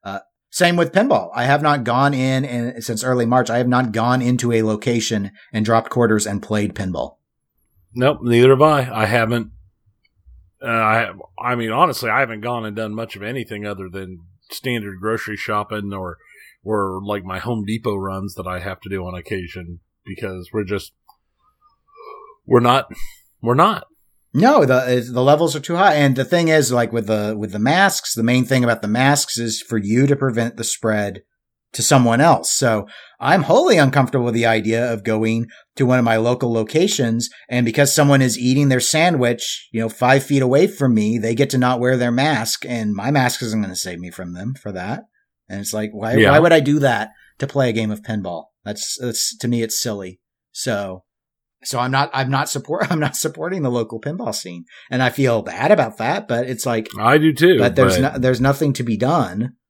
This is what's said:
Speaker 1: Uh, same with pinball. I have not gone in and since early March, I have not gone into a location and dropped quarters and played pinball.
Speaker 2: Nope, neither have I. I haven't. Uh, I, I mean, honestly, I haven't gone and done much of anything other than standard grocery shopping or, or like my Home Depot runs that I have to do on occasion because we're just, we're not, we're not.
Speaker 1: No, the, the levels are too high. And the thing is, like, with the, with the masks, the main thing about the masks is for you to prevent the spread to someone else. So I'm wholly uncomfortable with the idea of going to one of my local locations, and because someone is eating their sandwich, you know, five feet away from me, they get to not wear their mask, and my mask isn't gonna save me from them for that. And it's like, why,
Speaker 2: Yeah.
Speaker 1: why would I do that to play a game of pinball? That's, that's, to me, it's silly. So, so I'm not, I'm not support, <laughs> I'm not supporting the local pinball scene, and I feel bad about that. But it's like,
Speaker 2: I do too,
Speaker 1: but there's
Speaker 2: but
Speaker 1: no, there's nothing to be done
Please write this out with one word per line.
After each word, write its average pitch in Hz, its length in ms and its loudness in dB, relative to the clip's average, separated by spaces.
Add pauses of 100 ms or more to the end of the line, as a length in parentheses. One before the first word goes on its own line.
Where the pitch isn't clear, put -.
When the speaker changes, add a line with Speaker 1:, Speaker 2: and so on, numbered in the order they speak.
Speaker 1:
Uh, 98 160 -10 (320)
same 175 240 2
with 170 160 0
pinball. 165 420 0
I 120 120 -2
have 139 180 2
not 147 200 0
gone 131 300 2
in 131 320 0
and 120 380 -6
since 113 200 -6
early 127 220 0
March, 120 240 2
I 117 80 0
have 123 100 0
not 123 240 2
gone 120 300 0
into 120 300 0
a 113 100 4
location 107 720 -2 (220)
and 110 120 0
dropped 113 240 2
quarters 107 380 2
and 101 160 -6
played 107 320 -2
pinball. 90 400 -6 (800)
Speaker 2:
Nope, 123 260 0
neither 120 280 6
have 135 120 6
I. 147 320 4
I 110 120 0
haven't. 113 460 0 (1080)
Uh, 135 60 -8
I, 113 440 2 (300)
I 123 140 -2
mean, 113 160 -4
honestly, 127 380 0
I 117 100 2
haven't 113 220 -4
gone 117 240 -6
and 104 100 -8
done 107 180 -6
much 110 220 -10
of 101 80 -14
anything 107 420 -8
other 95 260 -10
than 95 280 -12 (320)
standard 104 480 -8
grocery 107 380 -6
shopping 104 560 -6
or, 92 240 -10 (460)
or 98 400 -2
like 101 200 -4
my 95 160 -10
Home 113 260 -4
Depot 110 300 -4
runs 95 400 -6
that 92 100 -10
I 90 140 -6
have 92 220 -10
to 95 80 -16
do 95 180 -6
on 90 80 -10
occasion 87 640 -10 (260)
because 92 460 -10
we're 107 120 -4
just, 95 280 -6 (1500)
we're 120 140 4
not, 123 280 2 (540)
we're 117 140 0
not. 190 300 2 (480)
Speaker 1:
No, 220 320 6
the, 123 460 2
the 123 120 0
levels 151 320 4
are 151 40 -4
too 170 160 -6
high. 180 200 4
And 139 200 4
the 131 100 -2
thing 170 240 2
is, 147 220 4
like, 120 220 0
with 110 140 -4
the, 107 300 -2
with 104 140 -8
the 104 80 -6
masks, 175 540 0
the 113 100 -2
main 123 220 2
thing 127 180 2
about 117 180 0
the 104 60 -6
masks 131 500 0
is 113 240 -6
for 117 160 -4
you 110 300 2
to - 80 2
prevent 117 420 -4
the 113 60 -8
spread 104 580 -4 (520)
to - 100 -6
someone 123 380 4
else. 156 300 2
So 110 360 0 (320)
I'm 147 240 2
wholly 233 340 4
uncomfortable 131 480 2
with 120 80 0
the 117 120 2
idea 113 460 2
of 104 120 -6
going 110 440 0 (280)
to 135 100 0
one 127 140 4
of 120 60 2
my 113 120 4
local 120 340 0
locations, 117 800 0 (180)
and 123 180 0
because 135 280 2
someone 139 300 6
is 123 160 0
eating 131 300 2
their 127 100 4
sandwich, 135 920 0
you 113 80 -4
know, 113 100 -2
five 135 340 4
feet 139 180 0
away 135 260 4
from 135 280 0
me, 107 240 0
they 113 160 -2
get 139 160 0
to 131 80 0
not 123 200 2
wear 127 180 2
their 120 140 0
mask, 127 540 -2
and 110 280 -4
my 104 180 -4
mask 127 320 0
isn't 110 180 -2
gonna 92 140 -6
save 87 240 -10
me 90 100 -12
from 87 240 -12
them 107 220 -8
for 104 160 -12
that. 95 320 -8 (440)
And 98 120 -10
it's 101 140 -8
like, 107 200 -6
why, 110 220 -4
Speaker 2:
Yeah. 107 160 6
Speaker 1:
why 147 80 6
would 165 140 4
I 160 60 6
do 147 200 0
that 113 320 -2 (260)
to 135 100 -6
play 131 220 0
a 110 40 -2
game 110 180 -2
of 104 100 -8
pinball? 92 440 -8 (200)
That's, - 340 -10
that's, - 380 -6
to 123 100 -6
me, 120 140 0
it's 113 200 -4
silly. 98 380 -8 (320)
So, 101 520 -6 (600)
so - 140 -6
I'm 127 140 -2
not, 139 220 2
I'm 135 180 -2
not 139 180 -2
support, 160 380 -4
<laughs> - 40 -8
I'm 160 80 0
not - 160 -2
supporting 170 460 -6
the 135 80 0
local 113 320 -4
pinball 180 320 -6
scene, 87 320 -12 (240)
and 127 140 0
I 123 80 2
feel 120 320 0
bad 110 280 0
about 135 280 2
that. 160 280 -2
But 120 220 -2
it's 123 160 -6
like, 113 220 -2 (120)
Speaker 2:
I 123 200 4
do 156 120 4
too, 165 280 4
Speaker 1:
but 117 160 2
there's - 240 4
Speaker 2:
but - 140 0
Speaker 1:
no, 139 60 -6
there's 127 220 2
nothing 139 320 2
to 123 100 -4
be 113 140 -2
done 123 560 -2 (160)